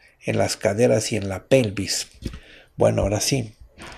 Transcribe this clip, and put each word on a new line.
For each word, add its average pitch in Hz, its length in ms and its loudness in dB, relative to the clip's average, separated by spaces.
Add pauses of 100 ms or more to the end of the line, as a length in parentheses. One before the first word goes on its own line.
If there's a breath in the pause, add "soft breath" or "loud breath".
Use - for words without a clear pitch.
(260 soft breath)
en 113 120 -2
las 107 200 0
caderas 110 560 2
y - 20 -2
en 101 140 -4
la 95 180 -8
pelvis. 107 600 0 (680 loud breath)
Bueno, 110 280 2
ahora 104 180 0
sí, 117 320 -2 (440 loud breath)